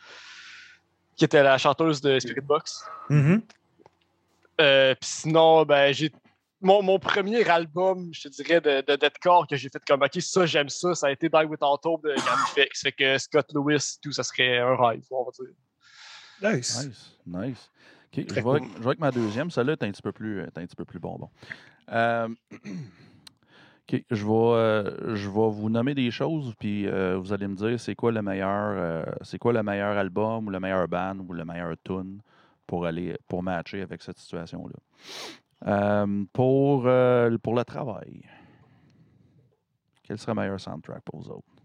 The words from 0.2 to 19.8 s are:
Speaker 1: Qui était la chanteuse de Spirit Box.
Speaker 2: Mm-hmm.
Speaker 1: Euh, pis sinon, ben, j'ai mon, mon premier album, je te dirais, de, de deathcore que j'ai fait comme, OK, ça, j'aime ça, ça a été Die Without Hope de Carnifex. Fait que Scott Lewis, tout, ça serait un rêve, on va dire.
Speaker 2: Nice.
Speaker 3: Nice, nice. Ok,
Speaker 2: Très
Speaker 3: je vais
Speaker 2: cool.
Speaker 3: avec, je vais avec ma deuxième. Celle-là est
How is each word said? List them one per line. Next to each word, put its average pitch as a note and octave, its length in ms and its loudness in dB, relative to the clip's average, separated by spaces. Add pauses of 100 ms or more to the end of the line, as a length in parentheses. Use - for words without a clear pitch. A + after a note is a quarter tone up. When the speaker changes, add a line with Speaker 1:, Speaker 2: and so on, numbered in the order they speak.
Speaker 1:
Qui D#3+ 80 4
était D3 180 6
la C3+ 140 6
chanteuse D3 460 2
de C3+ 160 4
Spirit A#2+ 240 -4
Box. D3 420 -2 (240)
Speaker 2:
Mm-hmm. D3 320 4 (1200)
Speaker 1:
Euh, C3+ 340 6
pis - 140 -8
sinon, D#3+ 560 6
ben, C#3+ 300 6
j'ai D3+ 180 -2 (480)
mon, G3 220 6
mon F#3+ 160 4
premier G3+ 500 0
album, F3 640 0
je - 100 -14
te D3 60 -16
dirais, C#3+ 320 2
de, C#3 260 2
de C#3+ 100 4
deathcore D#3+ 500 4
que D3 100 -4
j'ai C3 140 -6
fait - 160 -14
comme, C#3 160 4
OK, C#3+ 180 0
ça, F#3 240 2
j'aime D3 240 2
ça, F3+ 260 -2
ça D3 120 -2
a C#3 60 4
été D#3+ 180 -2
Die D#3+ 180 4
Without C#3+ 360 0
Hope D#3+ 200 -2
de C#3+ 100 -2
Carnifex. C3+ 680 0
Fait C3+ 100 -2
que C3+ 240 2
Scott C#3+ 380 0
Lewis, C#3+ 480 0
tout, C#3+ 100 -10
ça B2 100 -4
serait B2+ 360 0
un B2 180 2
rêve, A#2+ 340 2
on B2+ 140 -6
va B2 60 -10
dire. - 1200 -10
Speaker 2:
Nice. C3 320 -4
Speaker 3:
Nice, - 300 -20 (100)
nice. G#2 440 -10 (420)
Ok, - 140 -6
Speaker 2:
Très - 20 -14
Speaker 3:
je G2 60 -10
vais G#2+ 80 0
Speaker 2:
cool. B2+ 140 2
Speaker 3:
avec, C#3 200 -2
je G#2+ 40 -16
vais A2+ 60 -6
avec C3+ 120 0
ma D3 120 0
deuxième. A#2+ 400 -2
Celle-là B2+ 240 0
est D3+ 80 -6